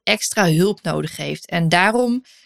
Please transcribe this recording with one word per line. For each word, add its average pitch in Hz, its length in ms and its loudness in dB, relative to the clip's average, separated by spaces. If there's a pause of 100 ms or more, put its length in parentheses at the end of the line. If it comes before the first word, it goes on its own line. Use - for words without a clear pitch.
extra 208 480 0
hulp 190 300 2
nodig 151 360 -4
heeft. 151 280 -8
En 170 240 -2
daarom 240 540 2 (220)